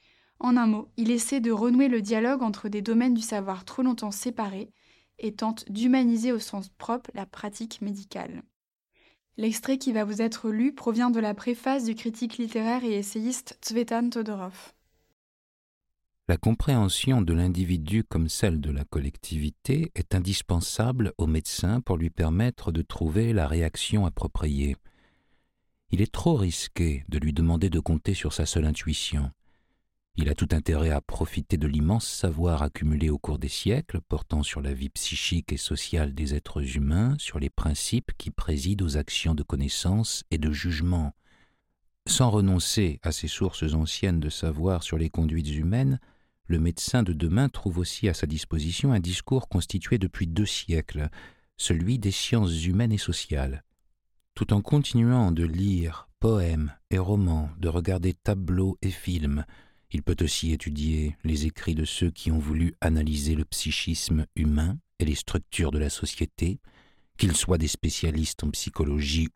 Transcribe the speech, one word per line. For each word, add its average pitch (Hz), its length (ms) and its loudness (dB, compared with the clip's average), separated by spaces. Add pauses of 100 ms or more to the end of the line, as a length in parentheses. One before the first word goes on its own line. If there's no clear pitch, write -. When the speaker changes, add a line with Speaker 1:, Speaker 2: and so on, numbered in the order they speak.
(400)
Speaker 1:
En 247 160 4
un 233 120 4
mot, 214 280 -2
il 233 140 0
essaie 240 320 0
de 226 100 2
renouer 240 360 4
le 233 160 2
dialogue 233 400 0
entre 214 260 -4
des 208 140 -4
domaines 233 320 4
du 220 60 0
savoir 196 440 -4
trop - 160 -6
longtemps 226 300 0
séparés 208 600 -6 (460)
et 214 160 -4
tente 220 380 -6
d'humaniser 240 600 4
au 233 80 0
sens 196 380 -8
propre 247 380 -6
la 196 100 -8
pratique 214 560 -12
médicale. 196 640 -10 (960)
L'extrait 226 400 -2
qui 262 140 -2
va 214 140 0
vous 208 160 -4
être 226 280 -2
lu 233 240 2
provient 240 360 0
de 226 100 2
la 214 140 0
préface 240 500 -2
du 226 100 0
critique 226 440 -6
littéraire 233 480 -2
et 226 80 0
essayiste 220 680 -4
Tsvetan 233 480 0
Todorov. 208 640 -8 (1600)
Speaker 2:
La 98 80 6
compréhension 117 840 2
de 85 120 2
l'individu 90 720 2
comme 80 240 0
celle 85 320 0
de 73 100 -2
la 71 140 -4
collectivité 78 1080 -4
est - 220 -4
indispensable 98 1040 0
au 82 100 0
médecin 87 540 0
pour 92 160 -2
lui 82 120 0
permettre 92 640 0
de 80 100 0
trouver 98 520 0
la 87 120 2
réaction 82 600 0
appropriée. 71 720 -2 (1120)
Il 90 100 4
est - 120 2
trop 170 220 2
risqué 82 760 -2
de 73 100 -2
lui 76 140 0
demander 82 360 2
de 82 120 2
compter 82 320 0
sur - 180 -2
sa - 140 -2
seule 80 200 0
intuition. 73 680 -2 (840)
Il 73 120 0
a 73 40 2
tout 80 200 0
intérêt 78 380 2
à 73 100 2
profiter - 560 -2
de 76 100 0
l'immense 76 400 2
savoir 82 560 0
accumulé 76 460 0
au 73 80 0
cours 73 200 -4
des - 120 -4
siècles, 104 500 -2
portant - 440 -2
sur - 180 -4
la 69 120 -2
vie 67 140 -4
psychique - 640 -4
et 73 60 -2
sociale 76 580 -2
des 71 180 -2
êtres 71 440 -4
humains, 92 420 2
sur - 180 -8
les 69 120 -2
principes - 680 -2
qui - 140 -8
président 87 540 0
aux 73 100 0
actions 78 400 0
de 73 80 -2
connaissance 87 880 0
et 80 60 0
de 76 160 0
jugement. 82 600 0 (920)
Sans 127 220 4
renoncer 98 760 4
à 85 80 0
ces - 160 -4
sources 78 460 -2
anciennes 80 480 0
de 76 80 -2
savoir 82 540 -2
sur - 140 -4
les 80 120 0
conduites 78 440 0
humaines, 117 460 0 (480)
le 85 120 2
médecin 85 440 2
de 90 80 0
demain 85 380 2
trouve 87 300 -4
aussi - 280 -2
à 87 60 2
sa - 120 -2
disposition 80 680 0
un 101 80 4
discours 87 480 -2
constitué 95 480 0
depuis 95 300 -2
deux 87 180 2
siècles, 78 640 -2 (480)
celui 90 420 2
des 98 120 0
sciences 87 520 0
humaines 107 300 2
et 104 40 2
sociales. 67 680 -4 (680)
Tout 110 200 0
en 101 80 4
continuant 117 720 4
de 82 100 2
lire 85 640 0 (140)
poèmes 82 520 2 (160)
et 92 100 2
romans, 90 580 2
de 85 100 -2
regarder 87 460 0
tableaux 95 680 0
et 98 100 0
films, 76 520 -2 (480)
il 78 120 -2
peut 80 180 2
aussi 80 300 0
étudier 76 720 -2
les 78 220 0
écrits 80 300 -2
de 78 100 0
ceux 87 240 0
qui - 200 -4
ont 80 100 4
voulu 78 420 0
analyser 78 520 2
le 76 120 0
psychisme - 800 -2 (100)
humain 78 420 2 (220)
et - 60 2
les 76 100 2
structures - 560 -2
de 73 60 0
la 73 120 0
société, - 720 -4 (580)
qu'ils 90 200 2
soient 85 220 2
des 78 100 2
spécialistes 78 720 -2
en 76 60 0
psychologie 73 880 0